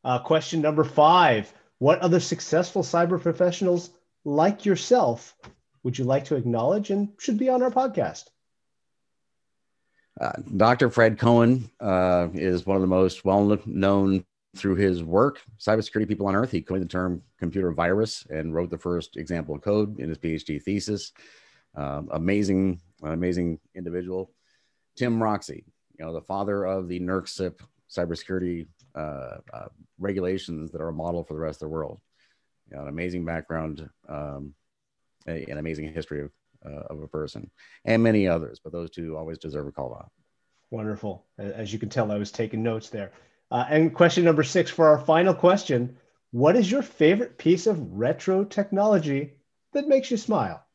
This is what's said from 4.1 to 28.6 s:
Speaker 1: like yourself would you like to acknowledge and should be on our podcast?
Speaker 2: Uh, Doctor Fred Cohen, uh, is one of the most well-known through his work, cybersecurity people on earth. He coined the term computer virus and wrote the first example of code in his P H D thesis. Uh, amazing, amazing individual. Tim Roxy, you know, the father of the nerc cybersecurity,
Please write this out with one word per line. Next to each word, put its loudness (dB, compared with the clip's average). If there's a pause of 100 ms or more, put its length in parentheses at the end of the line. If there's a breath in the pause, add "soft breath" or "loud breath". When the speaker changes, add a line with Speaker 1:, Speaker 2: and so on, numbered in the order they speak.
Speaker 1:
like 2
yourself 2 (480)
would -4
you -2
like 2
to -2
acknowledge 0
and 0
should -2
be 0
on 2
our 2
podcast? -2 (2000)
Speaker 2:
Uh, -4 (240)
Doctor 6
Fred 4
Cohen, 4 (120)
uh, 2
is -2
one 2
of 2
the 2
most 2
well-known 2 (320)
through 0
his 2
work, 2 (180)
cybersecurity 0
people -2
on 0
earth. 0
He -2
coined -4
the -6
term -4 (160)
computer -2
virus 0
and -6
wrote -2
the -8
first -6
example -6
of -12
code -2
in -6
his -6
P -4
H -10
D -6
thesis. -6 (640 soft breath)
Uh, -8
amazing, 0 (240)
amazing -4 (160)
individual. -8 (640)
Tim -2
Roxy, -4 (340)
you -12
know, -10
the -8
father -4
of -4
the -8
nerc -4 (600)
cybersecurity, -6 (280)